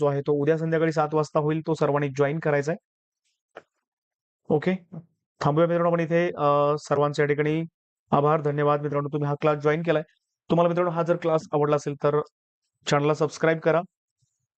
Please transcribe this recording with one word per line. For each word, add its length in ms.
जो 60
आहे 140
तो 120
उद्या 260
संध्याकाळी 340
सात 200
वाजता 260
होईल, 280
तो 80
सर्वांनी 340
जॉईन 300
करायचा 340
आहे. 140
ओके, 260
थांबूया 260
मित्रांनो 240
आपण 100
इथे. 280
अ, 500
सर्वांचे 440
या 40
ठिकाणी 360
आभार, 300
धन्यवाद 420
मित्रांनो, 260
तुम्ही 200
हा 120
क्लास 180
जॉईन 240
केलाय. 200
तुम्हाला 180
मित्रांनो 220
हा 120
जर 140
क्लास 260
आवडला 240
असेल 180
तर 260
चॅनलला 280
सबस्क्राईब 440
करा, 240